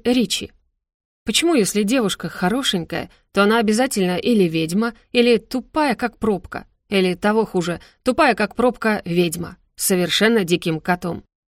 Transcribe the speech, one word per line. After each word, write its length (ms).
Ричи. 480
Почему, 300
если 280
девушка 460
хорошенькая, 800
то 100
она 160
обязательно 560
или 300
ведьма, 480
или 240
тупая, 580
как 240
пробка, 480
или, 280
того 300
хуже, 360
тупая, 320
как 220
пробка, 480
ведьма, 540
с 120
совершенно 580
диким 340
котом? 460